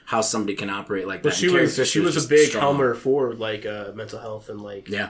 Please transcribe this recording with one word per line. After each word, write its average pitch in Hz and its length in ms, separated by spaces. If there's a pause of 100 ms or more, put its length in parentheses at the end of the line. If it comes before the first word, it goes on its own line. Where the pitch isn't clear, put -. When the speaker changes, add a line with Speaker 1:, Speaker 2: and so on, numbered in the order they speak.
Speaker 1:
how 113 140
somebody 104 340
can 101 140
operate 98 380
like 95 160
Speaker 2:
But 147 80
Speaker 1:
that. - 80
Speaker 2:
she 180 80
Speaker 1:
And 180 80
Carrie 165 120
Speaker 2:
was, - 100
Speaker 1:
Fisher 131 140
Speaker 2:
she 156 100
Speaker 1:
is 170 60
Speaker 2:
was 156 100
a - 20
Speaker 1:
just 131 100
Speaker 2:
big 147 200
Speaker 1:
strong. 110 140
Speaker 2:
helmer 139 320
for, 131 400
like, 110 300
uh, 104 300
mental 110 240
health 107 300
and, 104 120
like, 101 280
Speaker 1:
Yeah. 101 220